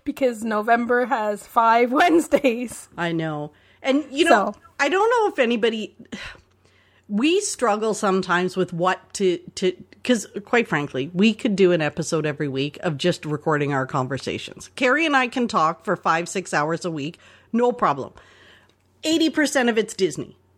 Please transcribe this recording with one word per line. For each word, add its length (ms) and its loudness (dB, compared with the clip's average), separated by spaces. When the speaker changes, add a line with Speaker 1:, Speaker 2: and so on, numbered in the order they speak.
Speaker 1:
because 380 -2
November 600 2
has 400 -2
five 460 4
<laughs> 0 -
Wednesdays." 1080 2
Speaker 2:
I 140 -2
know. 400 -4
And, 260 0
you 160 2
know, 300 4
Speaker 1:
So. 40 -20
Speaker 2:
I 100 0
don't 200 2
know 220 2
if 80 -6
anybody, 560 -2
we 340 2
struggle 520 -2
sometimes 640 0
with 160 -2
what 420 -2
to, 220 0
to, 160 0
'cause 240 0
quite 220 0
frankly, 460 -4
we 200 4
could 220 -2
do 160 6
an 100 2
episode 440 -2
every 220 -4
week 340 -4
of 160 -4
just 280 -2
recording 480 -2
our 120 0
conversations. 880 -6
Carrie 300 2
and 100 2
I 120 2
can 200 -2
talk 380 0
for 100 -2
five, 340 -2
six 240 -6
hours 320 -2
a 60 -4
week, 260 -8
no 200 2
problem. 420 -2
Eighty 260 2
percent 400 0
of 80 0
it's 160 -2
Disney. 420 -4